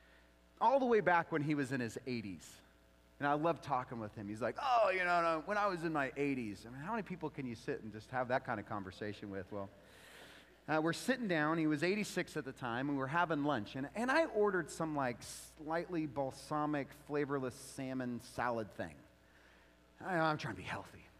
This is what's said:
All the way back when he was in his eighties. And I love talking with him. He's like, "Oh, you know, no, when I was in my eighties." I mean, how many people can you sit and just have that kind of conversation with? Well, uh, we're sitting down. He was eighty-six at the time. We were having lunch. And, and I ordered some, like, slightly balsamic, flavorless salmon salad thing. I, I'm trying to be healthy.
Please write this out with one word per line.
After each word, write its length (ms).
All 200
the 60
way 140
back 320
when 100
he 140
was 160
in 80
his 260
eighties. 400
And 80
I 60
love 280
talking 360
with 180
him. 120
He's 140
like, 200
"Oh, 280
you 160
know, 160
no, 240
when 120
I 100
was 180
in 80
my 240
eighties." 500
I 40
mean, 100
how 100
many 120
people 260
can 160
you 100
sit 260
and 120
just 180
have 160
that 180
kind 140
of 80
conversation 640
with? 220
Well, 160
uh, 140
we're 120
sitting 340
down. 300
He 100
was 140
eighty-six 540
at 80
the 80
time. 380
We 60
were 120
having 380
lunch. 300
And, 200
and 160
I 140
ordered 440
some, 280
like, 200
slightly 440
balsamic, 840
flavorless 480
salmon 640
salad 400
thing. 200
I, 120
I'm 200
trying 180
to 60
be 60
healthy. 380